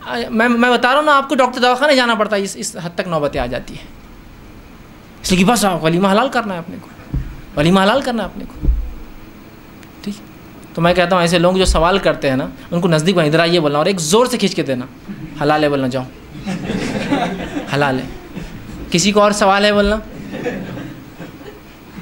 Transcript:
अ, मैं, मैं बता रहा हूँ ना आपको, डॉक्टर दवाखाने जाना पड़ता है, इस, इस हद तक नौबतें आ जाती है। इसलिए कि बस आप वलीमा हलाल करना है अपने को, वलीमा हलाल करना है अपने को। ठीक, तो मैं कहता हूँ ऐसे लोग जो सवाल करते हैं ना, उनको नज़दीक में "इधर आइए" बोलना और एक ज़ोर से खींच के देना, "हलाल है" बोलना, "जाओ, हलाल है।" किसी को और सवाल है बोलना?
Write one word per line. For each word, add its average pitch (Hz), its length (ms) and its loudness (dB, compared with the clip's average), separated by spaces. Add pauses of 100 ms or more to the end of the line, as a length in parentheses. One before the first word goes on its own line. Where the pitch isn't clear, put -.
अ, 240 240 -6
मैं, 233 180 2
मैं 240 220 4
बता 247 180 2
रहा 269 100 4
हूँ 302 80 2
ना 302 60 6
आपको, 277 220 2
डॉक्टर 254 260 2
दवाखाने 254 360 4
जाना 240 180 2
पड़ता 208 220 0
है, 202 60 0
इस, 196 140 -6
इस - 200 -10
हद 170 220 -8
तक 196 100 -4
नौबतें 147 320 -2
आ 120 60 -2
जाती 123 280 -8
है। - 260 -18 (1200)
इसलिए 185 140 0
कि 190 60 6
बस 208 200 4
आप 170 200 0
वलीमा 175 260 2
हलाल 226 180 2
करना 214 260 -4
है 170 60 -8
अपने - 160 -14
को, - 420 -10 (380)
वलीमा 175 260 4
हलाल 233 200 4
करना 233 200 -4
है 175 60 -6
अपने - 160 -12
को। - 240 -4 (1400)
ठीक, 202 120 -8 (600)
तो 165 60 -2
मैं 175 120 4
कहता 180 220 4
हूँ 175 80 4
ऐसे 170 140 2
लोग 180 200 4
जो 190 60 4
सवाल 180 340 4
करते 151 300 0
हैं 131 80 2
ना, 160 160 -4 (200)
उनको 175 160 0
नज़दीक 165 280 2
में 165 100 4
"इधर 160 140 4
आइए" 170 200 4
बोलना 147 180 2
और 156 100 2
एक 196 120 0
ज़ोर 208 280 2
से 247 100 -2
खींच 196 160 0
के 165 80 -2
देना, 131 260 -4 (520)
"हलाल 151 220 2
है" 147 60 2
बोलना, 135 200 0
"जाओ, 127 160 -4 (1700)
हलाल 139 240 0
है।" - 240 -8 (720)
किसी 185 200 2
को 208 80 4
और 208 120 4
सवाल 202 320 2
है 208 80 4
बोलना? 208 300 2 (2000)